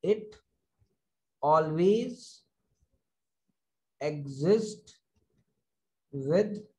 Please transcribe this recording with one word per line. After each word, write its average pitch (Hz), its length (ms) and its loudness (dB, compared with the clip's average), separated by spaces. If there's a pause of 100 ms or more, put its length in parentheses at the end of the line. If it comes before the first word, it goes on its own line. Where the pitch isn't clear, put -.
it 208 340 -4 (1040)
always 160 760 2 (1800)
exist 151 920 -2 (1200)
with 165 380 0 (260)